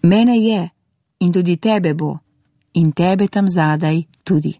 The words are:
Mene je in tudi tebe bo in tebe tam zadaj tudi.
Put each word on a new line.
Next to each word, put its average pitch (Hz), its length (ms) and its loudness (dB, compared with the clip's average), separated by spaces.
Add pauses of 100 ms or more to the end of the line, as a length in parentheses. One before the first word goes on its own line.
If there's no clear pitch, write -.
Mene 226 360 4
je 214 320 -2 (500)
in 175 140 0
tudi 175 240 0
tebe 196 360 0
bo 151 240 -6 (560)
in 160 180 2
tebe 190 360 0
tam 202 220 0
zadaj 156 540 0 (200)
tudi. 151 360 -2